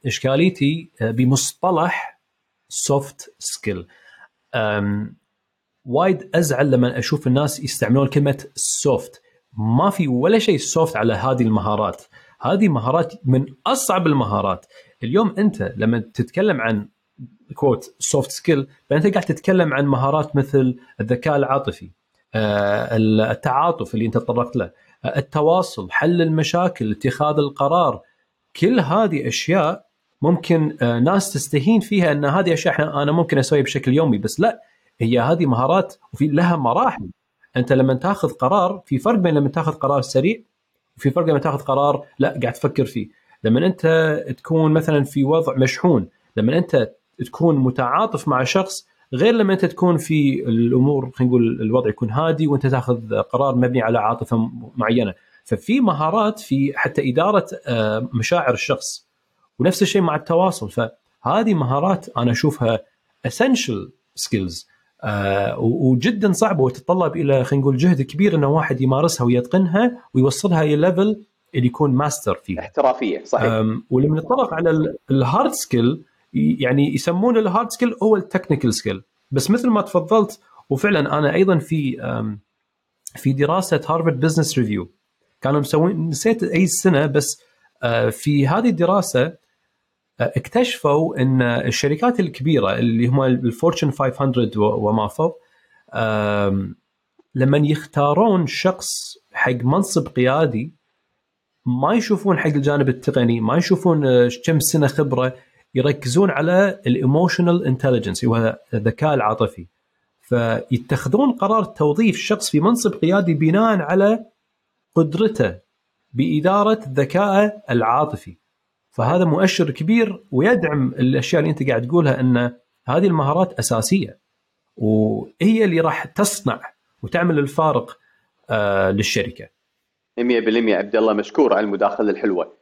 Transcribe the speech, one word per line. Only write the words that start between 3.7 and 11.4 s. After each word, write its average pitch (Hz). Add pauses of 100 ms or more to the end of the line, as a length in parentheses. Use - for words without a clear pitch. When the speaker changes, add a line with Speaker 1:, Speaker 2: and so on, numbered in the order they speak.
Speaker 1:
أم، 104 (680)
وايد 165
أزعل 147
لما 123
أشوف 143
الناس 143
يستعملون 131
كلمة 139 (100)
سوفت. - (360)
ما 120
في 175
ولا 151
شيء 180
سوفت 160
على 110
هذه 123